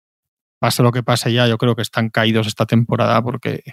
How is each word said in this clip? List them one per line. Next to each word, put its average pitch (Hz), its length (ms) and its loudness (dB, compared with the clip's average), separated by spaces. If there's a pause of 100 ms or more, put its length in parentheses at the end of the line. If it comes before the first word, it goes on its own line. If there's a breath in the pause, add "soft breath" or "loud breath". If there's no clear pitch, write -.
(600)
pase 117 240 0
lo 120 80 4
que 123 100 -4
pase 117 320 -2
ya, 123 140 2
yo 113 100 0
creo 120 180 0
que 113 60 -6
están 110 280 -4
caídos 110 360 2
esta 107 200 -2
temporada, 113 580 2
porque 120 500 -6